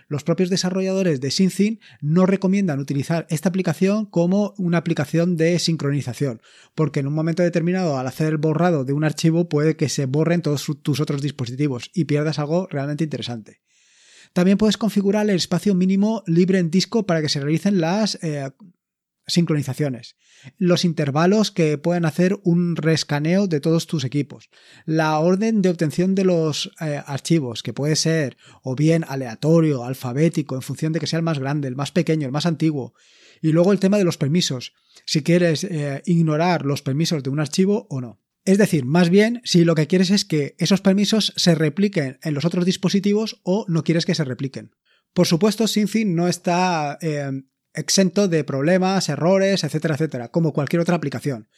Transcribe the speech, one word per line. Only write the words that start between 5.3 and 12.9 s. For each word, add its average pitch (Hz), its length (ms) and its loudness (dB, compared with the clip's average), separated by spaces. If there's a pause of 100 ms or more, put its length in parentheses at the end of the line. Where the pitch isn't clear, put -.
de 165 240 2
sincronización, 139 800 -2 (320)
porque 151 260 0
en 135 60 -2
un 143 80 -4
momento 160 300 0
determinado, 175 520 0
al 127 120 -4
hacer 156 180 -2
el 156 120 0
borrado 156 460 2
de 135 80 -2
un 151 120 0
archivo, 165 440 0
puede 151 280 2
que 151 120 0
se 139 180 -2
borren 156 360 0
todos 147 200 -2
su-, 151 120 -4
tus 135 260 -2
otros 147 220 -2
dispositivos 131 720 -4
y 160 120 0
pierdas 147 340 -2
algo 165 260 -2
realmente 147 380 -4